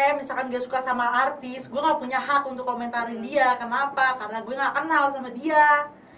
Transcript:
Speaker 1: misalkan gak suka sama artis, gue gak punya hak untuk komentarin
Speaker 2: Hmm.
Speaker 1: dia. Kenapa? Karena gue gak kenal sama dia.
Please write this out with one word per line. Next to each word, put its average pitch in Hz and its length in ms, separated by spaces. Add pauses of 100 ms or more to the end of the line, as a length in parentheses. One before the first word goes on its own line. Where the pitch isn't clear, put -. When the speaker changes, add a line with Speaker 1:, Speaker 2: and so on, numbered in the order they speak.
(140)
Speaker 1:
misalkan 262 320
gak 247 160
suka 254 160
sama 247 260 (140)
artis, 262 480
gue 254 140
gak 302 180
punya 254 220
hak 269 260
untuk 254 180
komentarin 233 540
Speaker 2:
Hmm. 226 80
Speaker 1:
dia. 262 320
Kenapa? 269 560
Karena 214 240
gue 226 160
gak 269 220
kenal 302 340
sama 254 220
dia. 294 580 (280)